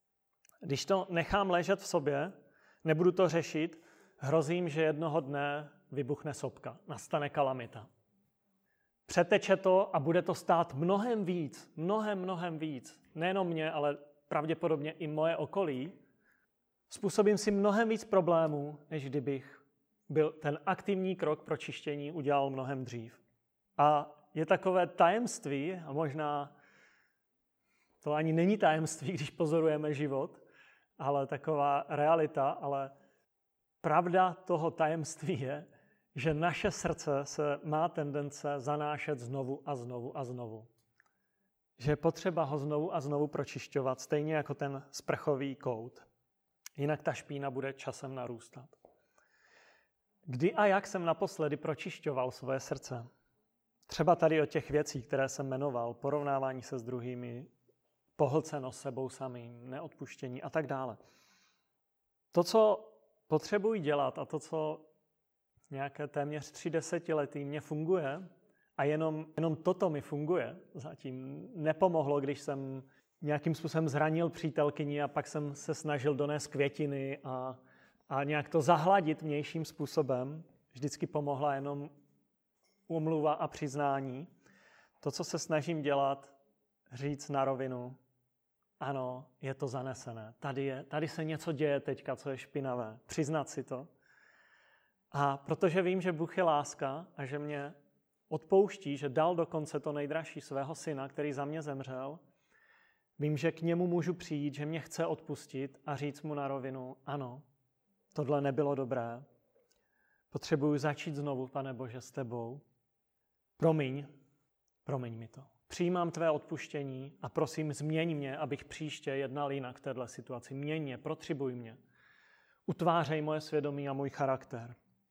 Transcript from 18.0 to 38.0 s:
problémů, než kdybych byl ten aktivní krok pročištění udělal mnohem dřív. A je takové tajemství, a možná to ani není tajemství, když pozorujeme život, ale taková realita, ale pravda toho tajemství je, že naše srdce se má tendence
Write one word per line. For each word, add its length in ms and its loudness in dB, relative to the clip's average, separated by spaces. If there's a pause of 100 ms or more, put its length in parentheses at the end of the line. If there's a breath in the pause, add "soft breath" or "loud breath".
problémů, 760 2 (100)
než 160 -4
kdybych 580 -4 (460)
byl 220 4
ten 340 -2
aktivní 500 0
krok 280 0
pročištění 680 -4
udělal 380 2
mnohem 360 -2
dřív. 360 -10 (560)
A 340 6 (220)
je 120 0
takové 420 4
tajemství, 840 2
a 200 -10
možná 600 -2 (1500 soft breath)
to 100 -2
ani 200 2
není 240 6
tajemství, 540 2
když 180 -4
pozorujeme 640 2
život, 480 -2 (580 soft breath)
ale 280 0
taková 600 2
realita, 600 4
ale 420 -4 (880 soft breath)
pravda 520 6
toho 380 0
tajemství 680 -2
je, 260 -6 (520 soft breath)
že 160 2
naše 380 0
srdce 540 -2
se 380 -2
má 260 2
tendence 720 -4